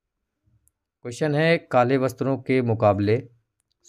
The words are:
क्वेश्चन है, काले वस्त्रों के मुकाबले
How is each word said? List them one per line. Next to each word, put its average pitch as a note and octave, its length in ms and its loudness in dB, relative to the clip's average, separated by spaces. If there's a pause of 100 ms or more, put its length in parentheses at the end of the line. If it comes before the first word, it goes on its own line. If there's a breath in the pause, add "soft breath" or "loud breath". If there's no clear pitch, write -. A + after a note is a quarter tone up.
(1040)
क्वेश्चन C#3+ 300 -4
है, E3 260 2
काले B2 380 0
वस्त्रों B2+ 400 -2
के B2+ 240 0
मुकाबले G#2+ 560 0 (720)